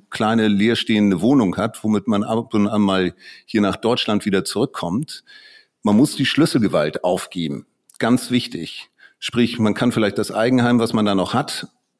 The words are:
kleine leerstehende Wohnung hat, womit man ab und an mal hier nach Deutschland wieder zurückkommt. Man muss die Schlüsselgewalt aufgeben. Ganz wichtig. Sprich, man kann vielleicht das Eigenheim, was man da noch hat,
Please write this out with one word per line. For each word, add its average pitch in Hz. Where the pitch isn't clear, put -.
kleine 110
leerstehende 104
Wohnung 113
hat, 110
womit 107
man 104
ab 113
und 104
an 107
mal 95
hier 107
nach 95
Deutschland 113
wieder 95
zurückkommt. 104
Man 104
muss 143
die -
Schlüsselgewalt 90
aufgeben. 87
Ganz 120
wichtig. -
Sprich, -
man 107
kann 123
vielleicht 107
das 107
Eigenheim, 120
was 113
man 107
da 101
noch 95
hat, -